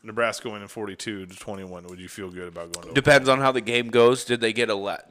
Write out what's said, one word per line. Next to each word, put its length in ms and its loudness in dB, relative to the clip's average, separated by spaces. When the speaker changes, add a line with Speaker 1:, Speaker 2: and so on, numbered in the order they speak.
Speaker 1:
Nebraska 420 -2
winning 200 -10
forty-two 580 -10
to 100 -20
twenty-one, 520 -12
would 100 -16
you 100 -16
feel 220 -12
good 180 -12
about 240 -12
going 160 -14
to 60 -14
Speaker 2:
Depends 340 6
on 120 4
how 120 2
the 80 0
game 280 -2
goes. 360 6
Did 160 0
they 120 0
get 180 0
a 40 2
la-, 240 -6